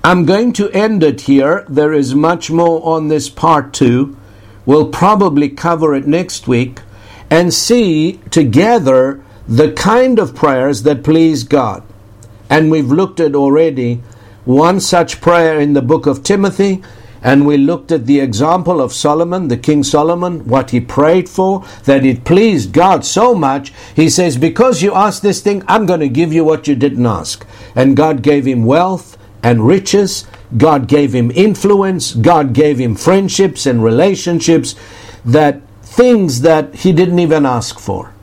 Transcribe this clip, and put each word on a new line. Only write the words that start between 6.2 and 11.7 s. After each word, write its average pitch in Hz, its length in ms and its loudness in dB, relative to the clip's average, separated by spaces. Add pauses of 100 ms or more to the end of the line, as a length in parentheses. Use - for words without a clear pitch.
week 127 320 -2 (500)
and 170 240 2
see 185 680 0 (100)
together 214 880 2 (300)
the 143 240 2
kind 240 480 0
of 165 160 -6
prayers 135 480 -2
that 143 180 0
please 156 400 2
God. 113 400 -2 (680)